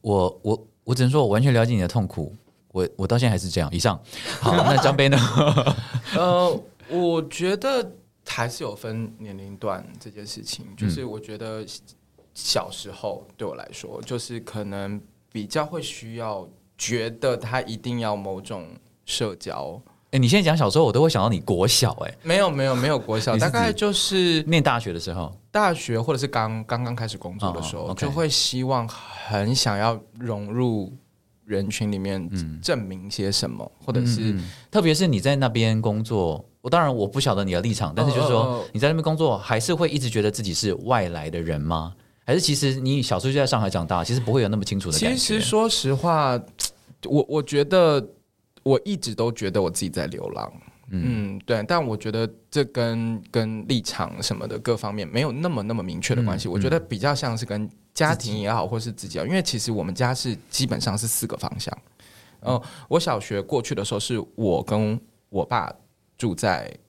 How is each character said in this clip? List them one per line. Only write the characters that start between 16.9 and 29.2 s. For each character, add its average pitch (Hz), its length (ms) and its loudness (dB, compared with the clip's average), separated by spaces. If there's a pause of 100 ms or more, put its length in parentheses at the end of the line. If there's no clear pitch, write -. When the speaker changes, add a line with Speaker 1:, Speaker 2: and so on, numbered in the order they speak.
Speaker 3:
得 117 260 0
他 120 260 -4
一 113 140 -8
定 120 220 -6
要 107 160 -2
某 98 260 -8
种 92 280 -12 (360)
社 107 300 -4
交。 82 480 -10 (300)
Speaker 1:
诶， 135 60 4
你 127 80 6
现 160 120 6
在 202 40 4
讲 160 140 4
小 120 140 4
时 113 80 4
候， 165 60 8
我 113 80 4
都 127 100 6
会 160 80 6
想 104 120 2
到 110 60 4
你 104 120 2
国 95 280 2
小， 104 240 4 (120)
诶。 - 180 -10
Speaker 3:
没 165 160 2
有， 196 100 4
没 139 160 0
有， 135 100 2
没 127 140 0
有 147 100 2
国 110 220 -2
小， 113 140 0
Speaker 1:
<laughs> - 20 4
你 110 40 4
是 - 40 4
指 143 80 2
Speaker 3:
大 233 80 2
概 233 100 2
就 208 220 0
是 175 520 2
Speaker 1:
念 156 180 4
大 127 180 2
学 107 100 -6
的 85 80 -4
时 85 140 -6
候？ 85 180 -4 (200)
Speaker 3:
大 208 240 4
学 117 260 -2
或 139 140 0
者 131 40 -2
是 139 80 -2
刚， 110 380 -2
刚 120 180 -2
刚 120 140 -4
开 113 100 -4
始 104 120 -8
工 90 200 -10
作 98 140 -2
的 85 80 -6
时 80 160 -6
候， 80 60 -6
Speaker 1:
哦， 82 80 -6
OK。 - 160 -4
Speaker 3:
就 143 40 -2
会 160 160 0
希 131 360 0
望 127 260 0
很 104 680 -2